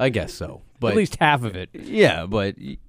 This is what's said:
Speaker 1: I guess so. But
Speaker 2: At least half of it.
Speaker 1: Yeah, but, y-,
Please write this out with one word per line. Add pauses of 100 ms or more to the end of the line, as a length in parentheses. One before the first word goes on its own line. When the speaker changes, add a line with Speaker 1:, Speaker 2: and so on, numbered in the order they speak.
Speaker 1:
I
guess
so. (200)
But
Speaker 2:
At
least
half
of
it.
Speaker 1:
Yeah,
but,
y-, (120)